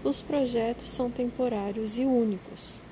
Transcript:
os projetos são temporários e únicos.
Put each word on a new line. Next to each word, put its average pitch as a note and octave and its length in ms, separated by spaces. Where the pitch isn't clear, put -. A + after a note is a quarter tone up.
os C#4+ 160
projetos A#3+ 680
são B3 220
temporários A3 880
e C4 60
únicos. A#3 760